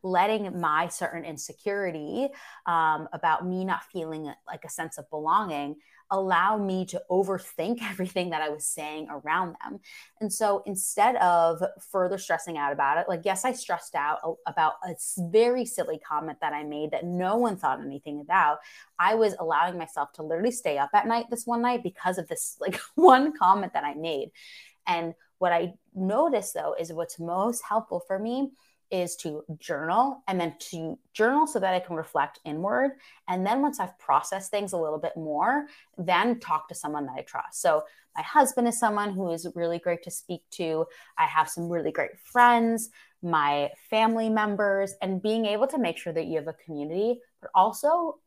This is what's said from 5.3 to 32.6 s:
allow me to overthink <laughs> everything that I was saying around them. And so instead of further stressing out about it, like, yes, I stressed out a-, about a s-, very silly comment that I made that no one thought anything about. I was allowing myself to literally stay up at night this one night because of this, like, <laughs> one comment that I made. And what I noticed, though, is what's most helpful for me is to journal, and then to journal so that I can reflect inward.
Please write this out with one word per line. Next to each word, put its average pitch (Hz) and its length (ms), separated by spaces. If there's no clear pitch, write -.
allow 190 460
me 190 300
to 175 240
overthink 190 720
<laughs> 214 80
everything 185 400
that 156 100
I 156 80
was 151 160
saying 156 460
around 160 520
them. - 180
And 208 100
so 202 320
instead 208 520
of 170 460
further 185 260
stressing 170 400
out 143 160
about 143 240
it, 175 120
like, 170 180
yes, 185 180
I 262 80
stressed 190 420
out 151 300
a-, 165 260
about 160 240
a 180 60
s-, - 260
very 240 360
silly 160 320
comment 151 420
that 147 140
I 151 100
made 151 280
that - 120
no 180 320
one 226 220
thought 135 240
anything 143 380
about. 156 400
I 196 180
was 214 220
allowing 165 380
myself 160 380
to - 80
literally 165 280
stay 160 280
up 143 160
at 208 120
night 233 220
this 233 180
one 233 140
night 240 220
because 185 340
of 170 120
this, - 300
like, 196 280
<laughs> - 80
one 294 420
comment 190 380
that 147 100
I 143 80
made. 151 380
And 170 260
what 180 160
I 175 220
noticed, 214 600
though, 156 240
is 165 140
what's 165 280
most 190 480
helpful 214 320
for 190 180
me 247 320
is 175 260
to 151 280
journal, 185 720
and 185 120
then 165 180
to 160 400
journal 262 340
so - 140
that 185 140
I 180 40
can 180 160
reflect 147 520
inward. 208 460